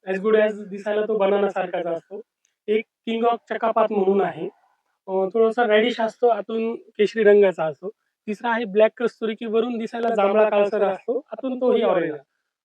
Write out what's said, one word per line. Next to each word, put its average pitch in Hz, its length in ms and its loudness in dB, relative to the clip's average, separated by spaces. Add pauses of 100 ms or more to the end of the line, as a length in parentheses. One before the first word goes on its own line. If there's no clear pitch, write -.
as 190 80 -4
good 214 180 0
as 208 340 0
दिसायला 208 400 -4
तो 220 80 -2
बनाना 196 320 2
सारखाच 180 380 -6
असतो. 170 340 -8 (460)
एक 220 180 0 (220)
किंग 226 180 -2
ऑफ 233 140 2 (140)
चकापात 220 400 0
म्हणून 196 280 2
आहे, 170 260 -6 (600)
अ, 190 40 -6
थोडासा 220 540 0
रेडिश 220 340 2
असतो, 226 280 0
आतून 226 460 -2
केशरी - 480 -2
रंगाचा 196 420 6
असतो. 170 260 -8 (360)
तिसरा 214 240 -6
आहे 233 140 -2
ब्लॅक 214 320 4
कस्तुरी, 226 380 -4
की 233 120 -10
वरून 226 320 -2
दिसायला 233 300 -6
जांभळा 214 400 2
काळसर 208 340 0
असतो, 196 360 -2
आतून 254 420 -8
तोही 240 220 2
ऑरेंज. 170 320 0 (500)